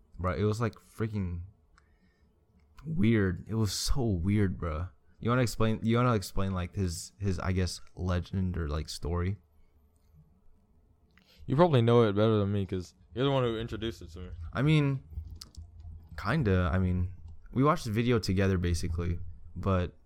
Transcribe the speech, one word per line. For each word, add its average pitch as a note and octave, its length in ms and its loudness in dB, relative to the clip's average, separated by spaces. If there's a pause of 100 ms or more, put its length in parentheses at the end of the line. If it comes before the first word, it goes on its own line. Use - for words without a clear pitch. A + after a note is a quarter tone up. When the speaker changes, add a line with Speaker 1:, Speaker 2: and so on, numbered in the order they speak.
(200)
Speaker 1:
bro, F2+ 140 -2
it D2+ 100 -2
was, G#2+ 160 0
like, A#2 160 -2 (180)
freaking F#2+ 500 -4 (1400)
weird. G#2 600 2
It G#2+ 80 -6
was A2 160 0
so - 320 2
weird, G2+ 540 2
bro. E2+ 300 -6 (320)
You A#2 100 -2
wanna B2 140 2
explain? A2 400 0
You A2+ 140 2
wanna B2 180 4
explain, G2 380 -2
like, F2+ 220 -4
his, F2 440 -4
his, G2 200 -2
I - 140 -2
guess, F2+ 260 -2 (160)
legend F2+ 640 -2
or, E2+ 100 -4
like, D2+ 220 -4
story? F2 480 -4 (2000)
Speaker 2:
You B2+ 100 0
probably D3+ 260 6
know A#2 220 6
it G2+ 120 4
better A2 240 4
than G2+ 120 0
me G2+ 140 -2
'cause F2+ 280 -6 (200)
you're B2 120 -2
the C#3+ 60 2
one C3+ 120 2
who A2+ 140 0
introduced A2 440 -6
it F2 100 -16
to F2+ 80 -14
me. F2+ 100 -12 (240)
Speaker 1:
I - 80 -2
mean, C#3+ 400 2 (1160)
kinda. G2 560 2
I F#2 60 2
mean, F#2 320 0 (400)
we B2+ 120 2
watched D#3 220 2
the A2+ 60 -4
video A#2 280 2
together, F#2+ 380 2
basically. E2+ 600 -2 (360)
But F2+ 380 0 (120)